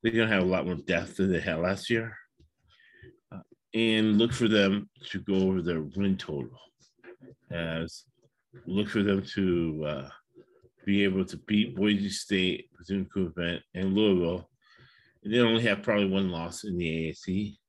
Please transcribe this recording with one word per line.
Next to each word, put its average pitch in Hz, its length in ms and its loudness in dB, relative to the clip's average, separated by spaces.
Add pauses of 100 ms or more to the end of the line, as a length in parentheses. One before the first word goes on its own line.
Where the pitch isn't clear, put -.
they're 113 100 2
gonna 113 160 4
have 98 160 4
a - 20 4
lot 90 200 2
more 87 100 -2
depth 85 420 -2
than 95 140 2
they 85 100 2
had 82 180 -2
last 92 300 -2
year. 113 280 -2 (1120)
Uh, 95 100 -16 (320)
and 110 440 4
look 117 140 4
for 123 160 0
them 101 420 4 (200)
to 98 100 -8
go 95 160 -2
over 95 260 2
their 82 200 -2
win 95 360 -2
total. 71 400 -8 (920)
As 82 560 -6 (600)
look 101 240 -2
for 107 140 0
them 98 200 2
to, 85 640 -2
uh, 69 240 -6 (760)
be 101 180 2
able 95 220 0
to - 100 -12
beat - 400 0
Boise 101 340 2
State, 92 680 -2
Bethune-Cookman, 87 840 -4 (140)
and 95 200 -2
Louisville. 92 560 2 (720)
And 104 120 -6
they 120 60 4
only 113 240 4
have 104 200 2
probably 104 240 2
one 95 240 0
loss 82 320 -8
in 98 140 -4
the 82 300 -2
A - 20 -4
A 73 40 -8
C. 101 560 -4